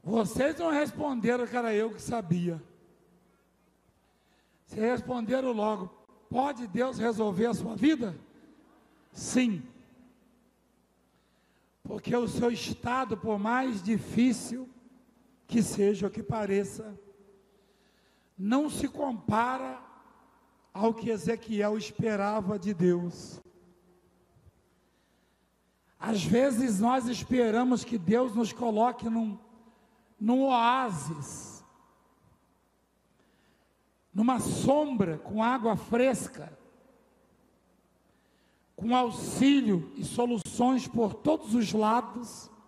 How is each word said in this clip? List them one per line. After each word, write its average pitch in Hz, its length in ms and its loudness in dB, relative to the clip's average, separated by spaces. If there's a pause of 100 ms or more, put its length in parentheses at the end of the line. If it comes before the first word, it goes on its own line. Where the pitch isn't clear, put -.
Vocês 233 540 0
não 339 140 0
responderam 247 720 -2
que 233 100 -10
era 233 180 0
eu 214 200 0
que - 80 -14
sabia. 175 600 -2 (2000)
Vocês - 160 -8
responderam 247 720 -2
logo: 208 360 -2 (420)
"Pode 247 380 -2
Deus 240 300 -2
resolver 214 500 0
a 233 60 0
sua 220 220 -6
vida?" 226 420 2 (960)
Sim. 220 520 -2 (2250)
Porque 214 320 -4
o 240 120 0
seu 240 240 0
estado, 240 640 -4
por 214 240 -2
mais 233 420 0
difícil 226 880 0 (760)
que 226 160 2
seja 202 440 0
ou - 40 -2
que 226 100 -8
pareça, 208 800 -4 (1400)
não 247 320 2
se - 200 -2
compara 254 960 -2 (920)
ao 220 160 2
que 226 160 -6
Ezequiel 214 680 -2
esperava 208 840 -2
de 196 140 -2
Deus. 175 680 0 (2500)
Às 202 240 0
vezes 233 560 4
nós 240 280 2
esperamos 247 760 2
que 233 140 -4
Deus 214 380 2
nos 233 180 0
coloque 226 560 0
num, 226 300 -2 (800)
num 254 260 4
oásis, 226 1160 0 (2500)
numa 233 260 2
sombra 247 800 2
com 214 260 -4
água 226 320 0
fresca, 240 840 -2 (2250)
com 233 200 0
auxílio 247 1000 4
e 190 80 -6
soluções 240 840 0
por 220 260 0
todos 285 420 0
os 196 180 2
lados 226 800 -2 (160)